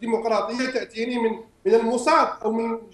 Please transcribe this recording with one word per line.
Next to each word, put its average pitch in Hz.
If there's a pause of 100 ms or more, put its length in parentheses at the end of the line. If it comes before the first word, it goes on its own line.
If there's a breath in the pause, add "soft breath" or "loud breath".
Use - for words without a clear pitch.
ديمقراطية 226
تأتيني 233
من، 226 (340)
من 208
الموساد 247 (160)
أو 220
من 226 (140)